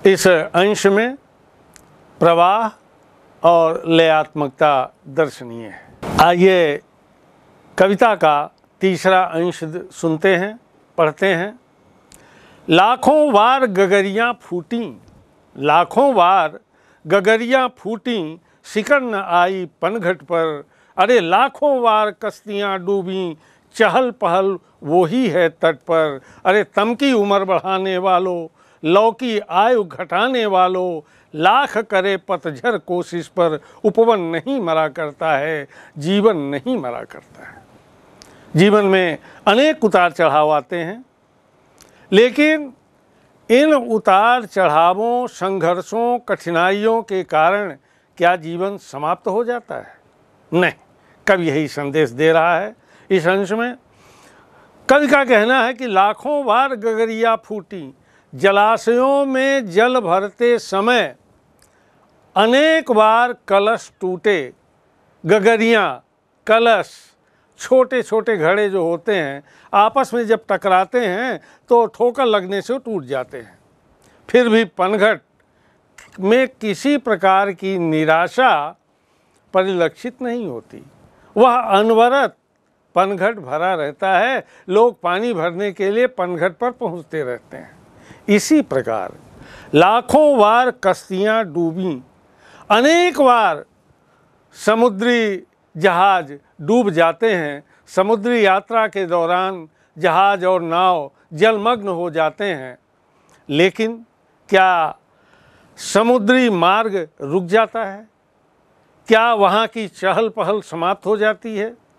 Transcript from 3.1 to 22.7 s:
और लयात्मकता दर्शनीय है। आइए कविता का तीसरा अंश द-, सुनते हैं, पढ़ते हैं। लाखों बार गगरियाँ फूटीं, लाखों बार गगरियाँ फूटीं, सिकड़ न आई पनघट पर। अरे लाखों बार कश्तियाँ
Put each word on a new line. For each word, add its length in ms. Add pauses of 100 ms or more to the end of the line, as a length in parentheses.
और 420
लयात्मकता 1080 (140)
दर्शनीय 580
है। 220 (340)
आइए 600 (960)
कविता 380
का 400 (260)
तीसरा 420
अंश 400
द-, 280
सुनते 440
हैं, 240 (380)
पढ़ते 300
हैं। 320 (1080)
लाखों 640
बार 320
गगरियाँ 760
फूटीं, 540 (600)
लाखों 580
बार 440 (480)
गगरियाँ 680
फूटीं, 600 (260)
सिकड़ 400
न 120
आई 540 (120)
पनघट 400
पर। 460 (300)
अरे 220
लाखों 640
बार 300
कश्तियाँ 680